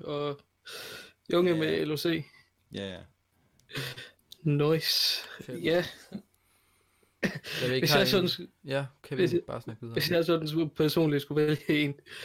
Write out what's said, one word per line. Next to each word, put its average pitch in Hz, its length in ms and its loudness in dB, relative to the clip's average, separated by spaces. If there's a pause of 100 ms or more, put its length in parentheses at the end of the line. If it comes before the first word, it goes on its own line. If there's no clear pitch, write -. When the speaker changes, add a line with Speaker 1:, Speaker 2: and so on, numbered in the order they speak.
Speaker 1:
og 147 360 -4 (960)
Junge 180 180 6
Speaker 2:
Ja. 165 60 4
Speaker 1:
med 160 280 2
L 151 60 -2
O 151 60 0
C. 160 280 -2 (480)
Speaker 2:
Ja, 98 160 -6
ja. 90 100 -12 (1400)
Speaker 1:
Nice. 151 840 2 (140)
Speaker 3:
Fedt. 123 220 -10
Speaker 1:
Ja. 170 220 2 (1400)
Speaker 3:
Jeg - 80 -2 (380)
vil - 60 0
ikke 131 60 2
Speaker 1:
Hvis 151 100 4
Speaker 3:
have 147 80 6
Speaker 1:
jeg - 80 4
sådan 190 180 4
Speaker 3:
en 170 40 0
Speaker 1:
sk-, - 180 -8 (180)
Speaker 3:
Ja, 139 200 -2 (180)
Kevin, 135 180 -2
Speaker 1:
hvis 175 120 4
jeg, 175 140 2
Speaker 3:
bare 117 140 -8
snak 113 200 -12
videre. 117 120 -12
Speaker 1:
hvis 165 180 0
jeg 170 140 2
sådan 160 220 0
skulle, 156 220 0
personligt 151 520 2
skulle 151 260 0
vælge 151 360 2
en, 143 100 -2 (320)